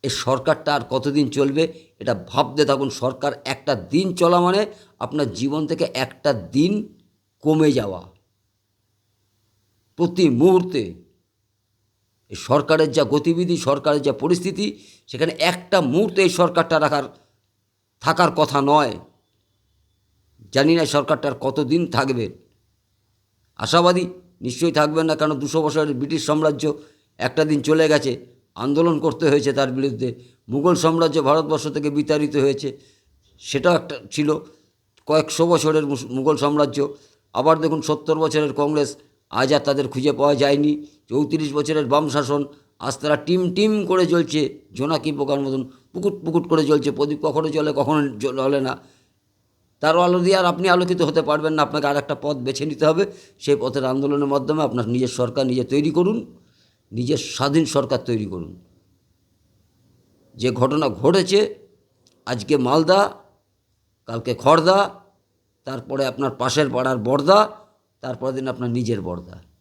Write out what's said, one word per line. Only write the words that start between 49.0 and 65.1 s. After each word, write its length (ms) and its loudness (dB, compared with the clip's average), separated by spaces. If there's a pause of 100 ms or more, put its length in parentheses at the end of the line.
তার 180 2
আলো 220 4
দিয়ে 160 4
আর 100 2
আপনি 240 0
আলোকিত 320 2
হতে 200 2
পারবেন 320 0
না, 100 2
আপনাকে 240 -2
আর 80 0
একটা 200 -2
পথ 220 -4
বেছে 280 -4
নিতে 200 -2
হবে। 260 2 (280)
সেই 200 2
পথের 260 -4
আন্দোলনের 420 0
মাধ্যমে 360 0
আপনার 240 -2
নিজের 200 0
সরকার 380 -2
নিজে 180 -2
তৈরি 280 0
করুন, 460 -2 (540)
নিজের 260 -2
স্বাধীন 480 0
সরকার 400 0
তৈরি 200 -2
করুন। 360 -12 (1700)
যে 160 -2
ঘটনা 380 0
ঘটেছে, 800 0 (580)
আজকে 320 -2
মালদা, 560 2 (920)
কালকে 300 -6
খড়দা, 640 4 (640)